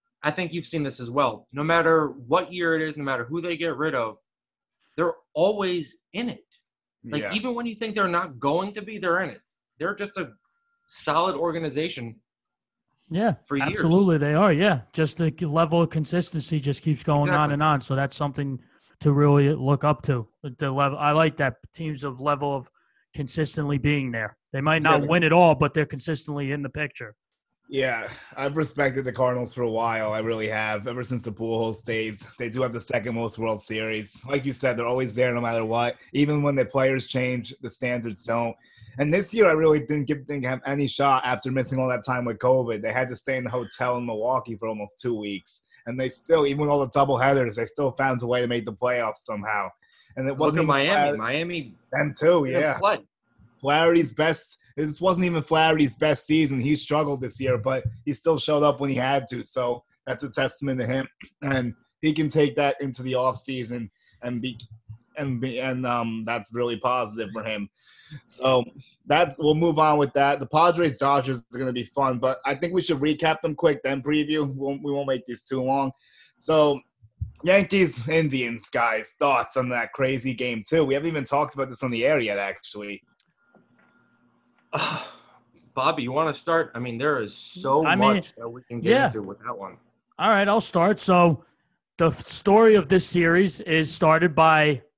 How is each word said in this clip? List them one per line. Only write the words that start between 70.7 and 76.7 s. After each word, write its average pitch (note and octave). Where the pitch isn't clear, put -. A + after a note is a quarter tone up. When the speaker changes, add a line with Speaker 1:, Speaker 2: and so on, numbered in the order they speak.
Speaker 2:
Dodgers C3+
is A#2+
gonna B2+
be A#2+
fun, C3
but C3
I C#3
think E3+
we F3+
should D#3+
recap D#3
them D#3
quick, D3+
then C#3
preview. D3+
We C3+
won't, C#3
we C#3+
won't C#3
make C3
these A#2
too C3
long. C3+
So D3+